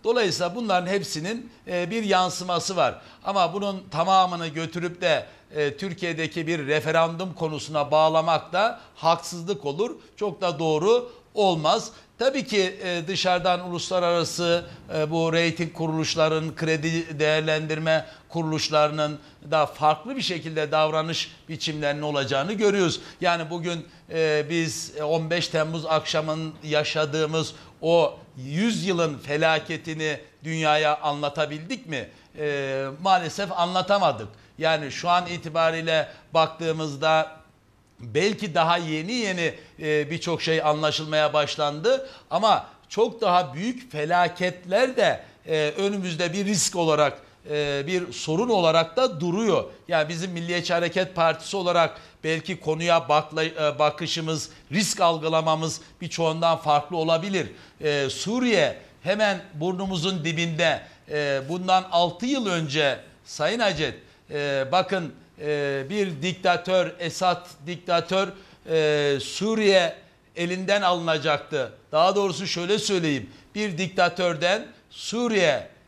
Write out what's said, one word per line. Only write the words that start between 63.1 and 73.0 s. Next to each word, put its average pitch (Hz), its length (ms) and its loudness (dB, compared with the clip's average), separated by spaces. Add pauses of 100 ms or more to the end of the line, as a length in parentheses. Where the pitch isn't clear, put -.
Sayın 190 360 -2
Hacet, 156 340 0 (360)
e, 143 420 -2
bakın, 180 420 0 (260)
e, 143 500 -2
bir 185 320 -2
diktatör, 180 760 0
Esad 175 480 -2 (200)
diktatör, 180 640 -2 (420)
e, 147 500 2
Suriye 202 760 2 (400)
elinden 185 460 0
alınacaktı. 156 920 0 (200)
Daha 180 240 4
doğrusu 190 300 0
şöyle 175 320 -2
söyleyeyim, 160 520 -2 (240)